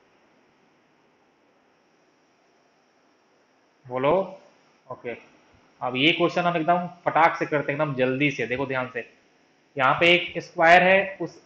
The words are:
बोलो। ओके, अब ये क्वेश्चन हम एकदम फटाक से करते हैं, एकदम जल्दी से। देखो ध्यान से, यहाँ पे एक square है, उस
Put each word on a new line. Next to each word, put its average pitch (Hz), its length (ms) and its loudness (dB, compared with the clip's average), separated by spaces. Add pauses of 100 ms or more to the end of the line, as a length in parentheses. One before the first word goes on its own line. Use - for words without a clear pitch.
(3750)
बोलो। 131 280 0 (760)
ओके, 120 280 -12 (680)
अब 127 140 -6
ये 147 180 2
क्वेश्चन 170 280 -2
हम 170 160 -2
एकदम 175 300 -2 (180)
फटाक 156 320 2
से 165 80 -4
करते 143 260 -4
हैं, 139 80 -4
एकदम 151 160 -2
जल्दी 131 360 0
से। 123 160 -6
देखो 127 180 -6
ध्यान 127 280 -6
से, 117 160 -10 (680)
यहाँ 135 220 2
पे 175 140 4
एक 175 260 -2
square 175 440 4
है, 190 380 2
उस - 240 -12